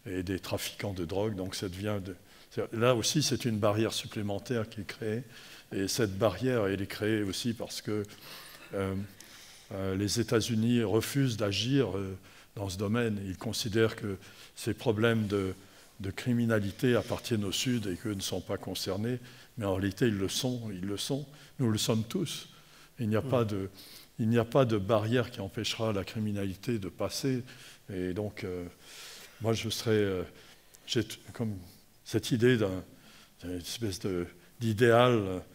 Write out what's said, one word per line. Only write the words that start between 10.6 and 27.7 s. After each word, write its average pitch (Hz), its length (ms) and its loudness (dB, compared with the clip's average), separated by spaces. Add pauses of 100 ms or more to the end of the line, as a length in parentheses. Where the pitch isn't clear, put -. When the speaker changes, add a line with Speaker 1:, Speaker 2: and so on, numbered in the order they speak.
Speaker 1:
refusent 113 520 2
d'agir, 104 640 2
euh, 95 180 -4 (400)
dans 101 140 -4
ce 92 80 -6
domaine. 107 500 0
Ils 92 80 -4
considèrent 110 640 2
que 101 180 -4 (400)
ces - 180 -4
problèmes 113 540 2
de, 95 260 0 (460)
de 98 100 -4
criminalité 117 840 2
appartiennent 101 480 0
au 95 80 -2
Sud 120 360 0
et 87 100 -2
qu'eux 107 160 -4
ne 98 80 -4
sont 92 180 -4
pas 98 160 -4
concernés. 104 640 -4 (380)
Mais 110 80 -2
en 95 100 2
réalité, 98 320 2
ils 104 100 2
le 95 120 0
sont, 123 320 -2 (100)
ils 92 140 -8
le 101 100 -4
sont. 143 300 -4 (340)
Nous 123 100 4
le 107 80 4
sommes 113 260 2
tous. 160 440 -4 (500)
Il 113 120 -2
n'y 107 80 2
a 101 40 4
Speaker 2:
Mm. 131 80 -6
Speaker 1:
pas 123 140 4
de, 101 260 -2 (500)
il 113 100 2
n'y 117 80 6
a 113 80 6
pas 139 180 6
de 110 140 4
barrière 113 540 2
qui 107 100 -8
empêchera 110 500 -2
la 98 140 0
criminalité 104 720 -2
de 95 80 -6
passer. 120 560 -2 (500)